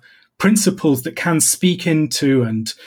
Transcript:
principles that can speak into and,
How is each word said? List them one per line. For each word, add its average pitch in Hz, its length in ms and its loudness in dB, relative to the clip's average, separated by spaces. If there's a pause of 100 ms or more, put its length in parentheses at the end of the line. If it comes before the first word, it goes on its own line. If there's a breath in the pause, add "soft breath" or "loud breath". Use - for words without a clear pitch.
(380 soft breath)
principles 185 640 2
that - 160 -10
can 165 240 0
speak 180 440 0
into 143 580 0
and, 110 300 -4 (140)